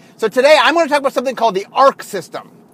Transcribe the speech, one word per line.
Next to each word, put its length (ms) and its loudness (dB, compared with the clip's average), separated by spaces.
So 100 -2
today, 340 4
I'm 120 2
gonna 140 0
talk 120 0
about 140 -4
something 200 -4
called 220 -2
the 160 -8
arc 320 2
system. 480 -14